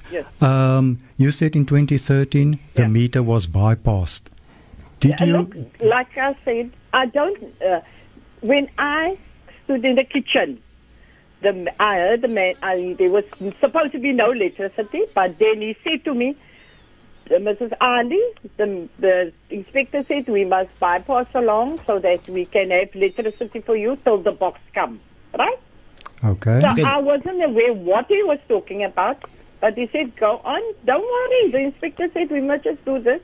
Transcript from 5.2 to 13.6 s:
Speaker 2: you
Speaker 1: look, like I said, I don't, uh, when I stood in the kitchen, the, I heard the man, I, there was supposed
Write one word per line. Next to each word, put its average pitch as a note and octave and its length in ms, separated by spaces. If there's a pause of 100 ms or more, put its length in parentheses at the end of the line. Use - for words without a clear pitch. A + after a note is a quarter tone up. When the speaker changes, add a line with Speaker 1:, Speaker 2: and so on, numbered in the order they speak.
Speaker 2:
you E3+ 80
Speaker 1:
look, F3 220 (260)
like A#3+ 360
I C#4 160 (120)
said, A#3+ 260 (220)
I C4 140
don't, D4+ 300 (240)
uh, F3+ 200 (580)
when C#4 380
I D#4 400 (480)
stood C4 180
in C4 120
the C4 100
kitchen, G3+ 540 (840)
the, F#3 360
I G#3 200
heard G3+ 240
the B3 80
man, F#3+ 240 (100)
I, F3+ 340
there F#3 120
was G3+ 160 (340)
supposed D4+ 320